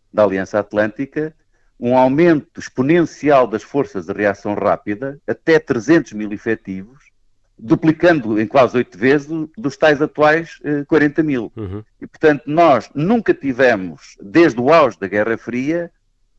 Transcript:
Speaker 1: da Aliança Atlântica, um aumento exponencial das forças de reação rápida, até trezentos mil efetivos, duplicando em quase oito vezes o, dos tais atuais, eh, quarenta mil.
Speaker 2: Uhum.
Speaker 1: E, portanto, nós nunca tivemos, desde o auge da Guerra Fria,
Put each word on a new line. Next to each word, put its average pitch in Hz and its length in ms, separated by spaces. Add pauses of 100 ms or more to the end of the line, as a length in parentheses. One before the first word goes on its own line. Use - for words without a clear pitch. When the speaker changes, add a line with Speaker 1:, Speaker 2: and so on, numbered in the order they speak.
(100)
Speaker 1:
da 104 120
Aliança 95 360
Atlântica, 135 760 (440)
um 120 200
aumento 143 600
exponencial 139 880
das 104 160
forças 101 440
de 98 60
reação 101 420
rápida, 104 720
até 156 320
trezentos 123 540
mil 104 200
efetivos, 107 800 (480)
duplicando 151 800
em 113 60
quase 120 320
oito - 180
vezes 139 340
o, 156 280
dos 135 180
tais 151 240
atuais, 151 640
eh, 147 220
quarenta 147 360
mil. 131 340
Speaker 2:
Uhum. 104 260 (180)
Speaker 1:
E, - 60
portanto, 151 400
nós 147 480
nunca 196 400
tivemos, 117 880
desde 123 360
o 127 140
auge 147 260
da 98 100
Guerra 107 280
Fria, 143 540 (480)